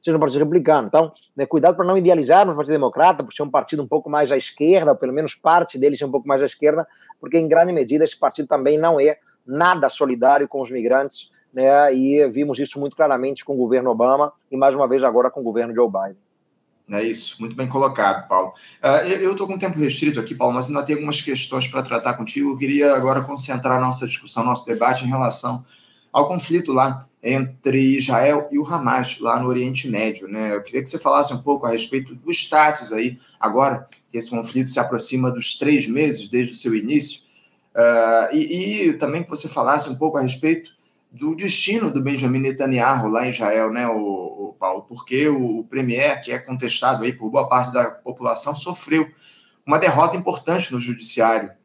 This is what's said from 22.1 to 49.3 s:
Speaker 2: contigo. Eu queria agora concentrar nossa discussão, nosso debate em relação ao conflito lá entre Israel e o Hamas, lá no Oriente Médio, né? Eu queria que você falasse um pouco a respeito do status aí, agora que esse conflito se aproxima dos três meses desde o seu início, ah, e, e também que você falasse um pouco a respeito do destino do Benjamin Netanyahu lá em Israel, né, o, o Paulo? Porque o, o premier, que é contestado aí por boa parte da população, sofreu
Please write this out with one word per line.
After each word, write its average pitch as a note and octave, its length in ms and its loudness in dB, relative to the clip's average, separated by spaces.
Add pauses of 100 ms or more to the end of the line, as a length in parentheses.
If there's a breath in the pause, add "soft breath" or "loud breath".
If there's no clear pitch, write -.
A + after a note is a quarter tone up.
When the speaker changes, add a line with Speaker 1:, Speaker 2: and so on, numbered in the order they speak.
Speaker 2:
contigo. C#3 360 -4
Eu C3 60 -6
queria C#3+ 360 2
agora C3 280 2
concentrar C3 580 -2
nossa B2+ 260 -2
discussão, - 380 -4
nosso A#2+ 220 -2
debate B2 400 0
em - 20 -2
relação B2 560 -2 (480 soft breath)
ao C#3+ 160 2
conflito E3+ 460 -2
lá C3 340 0 (180)
entre C3 540 -2 (160)
Israel C3+ 560 0
e C#3+ 80 -2
o D3+ 60 -4
Hamas, B2+ 560 -2
lá A#2+ 180 0
no B2 80 -4
Oriente B2+ 400 -4
Médio, G#2+ 400 -6
né? G#2+ 280 -6
Eu G2+ 60 -6
queria C3 220 -8
que C3 60 -6
você D#3+ 100 -6
falasse C#3+ 340 0
um B2 80 -8
pouco C#3 240 -2
a A#2 40 -2
respeito C3 440 -4
do C#3 160 -14
status D3+ 600 2
aí, A#2 260 -4 (220 soft breath)
agora B2 480 0 (220 soft breath)
que A#2+ 80 -10
esse A2+ 120 -6
conflito B2 400 -4
se - 80 -2
aproxima B2+ 540 0
dos A#2+ 260 -2
três C#3+ 300 0
meses B2+ 400 -2
desde B2 240 -2
o - 60 -6
seu A2+ 180 0
início, C3 460 -2 (520 soft breath)
ah, A#2 600 2
e, F3+ 560 0
e D3 60 0
também D3+ 280 -4
que - 60 -12
você - 180 -4
falasse C#3+ 420 0
um B2+ 60 -8
pouco D3+ 220 -2
a C3+ 40 0
respeito D#3 480 -2 (400)
do C#3+ 240 -6
destino G3 580 0
do C3+ 120 -2
Benjamin C3 360 0
Netanyahu C3 680 0
lá A2+ 180 0
em B2+ 40 -2
Israel, A2 420 -2
né, A#2+ 160 -4
o, G2+ 640 -6
o - 100 -20
Paulo? F#2+ 220 -4
Porque B2+ 480 -2
o, B2 300 -2
o A2 40 -8
premier, C3 580 -2
que B2 100 -10
é B2+ 80 -6
contestado B2+ 640 -2
aí B2 100 -2
por A2+ 160 -8
boa C3+ 180 0
parte B2+ 240 2
da A#2+ 180 2
população, B2+ 640 -6
sofreu D#3+ 520 -4 (580 soft breath)